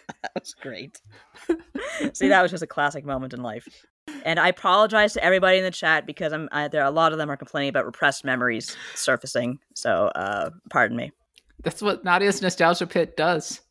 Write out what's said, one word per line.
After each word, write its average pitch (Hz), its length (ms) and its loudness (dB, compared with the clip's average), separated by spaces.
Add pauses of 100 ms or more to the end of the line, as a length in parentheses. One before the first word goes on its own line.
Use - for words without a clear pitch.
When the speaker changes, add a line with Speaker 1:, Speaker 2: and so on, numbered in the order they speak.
(100)
Speaker 1:
Ah. - 120 -14
That - 180 -12
was - 140 -14
great. 123 460 -14 (1120)
See, - 160 2
that 190 140 6
was 175 80 2
just 165 140 -8
a - 20 -6
classic 143 380 -2
moment 131 280 -6
in 123 100 -10
life. 117 260 -10 (560)
And 170 160 0
I 165 80 4
apologize 208 640 4
to - 100 -4
everybody 185 360 4
in 190 60 0
the 185 60 -2
chat 160 360 0
because 151 260 -6
I'm, 156 180 -6
I, 147 160 -2
there, 147 160 0
a 139 80 2
lot 160 220 4
of 156 60 -4
them 147 120 -4
are 139 60 -6
complaining 139 320 -4
about - 180 0
repressed 139 380 0
memories 123 520 -2 (200)
surfacing. - 640 -2 (140)
So, 101 420 2
uh, 95 340 -4 (200)
pardon 117 260 2
me. 123 160 -8 (500)
Speaker 2:
That's - 200 -6
what 208 220 -2
Nadia's 190 380 2
nostalgia 175 460 2
pit 170 280 -2
does. 160 440 0 (100)